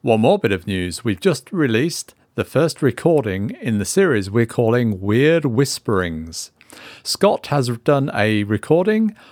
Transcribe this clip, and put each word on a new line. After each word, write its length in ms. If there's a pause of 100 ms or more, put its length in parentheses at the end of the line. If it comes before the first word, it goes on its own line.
One 180
more 180
bit 120
of 160
news. 380
We've 160
just 320
released 640 (200)
the 100
first 380
recording 680 (100)
in 180
the 60
series 460
we're 140
calling 560
Weird 440
Whisperings. 1080 (540)
Scott 440
has 200 (160)
done 280
a 300
recording 720 (180)